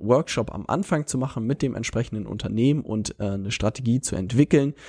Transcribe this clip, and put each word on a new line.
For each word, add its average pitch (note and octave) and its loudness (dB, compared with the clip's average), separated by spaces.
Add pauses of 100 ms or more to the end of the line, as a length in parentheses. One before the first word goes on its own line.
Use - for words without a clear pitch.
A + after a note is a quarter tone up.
Workshop A#2+ 2
am G2 -8
Anfang D#3 0
zu - -4
machen B2+ -4
mit C3 0
dem C3 0
entsprechenden A2 -4
Unternehmen A2+ 2
und, - -4
äh, G#2 -2
eine G2 -4
Strategie A#2 0
zu - -4
entwickeln, C#3 4 (160)